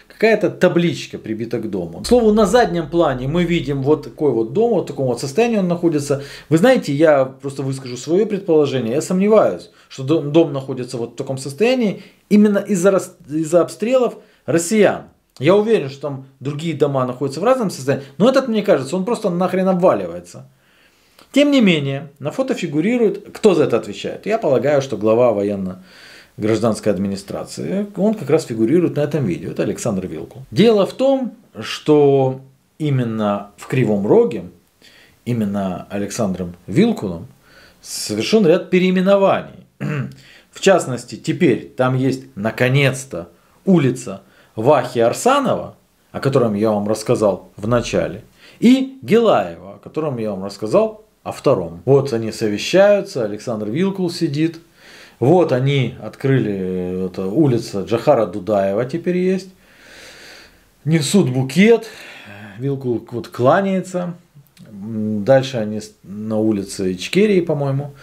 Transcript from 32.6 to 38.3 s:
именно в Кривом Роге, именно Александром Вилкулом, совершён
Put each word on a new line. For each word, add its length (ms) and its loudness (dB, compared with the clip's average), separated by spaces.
именно 800 -2
в 100 -18
Кривом 400 0
Роге, 380 2
именно 640 -4
Александром 640 -6
Вилкулом, 640 0
совершён 680 0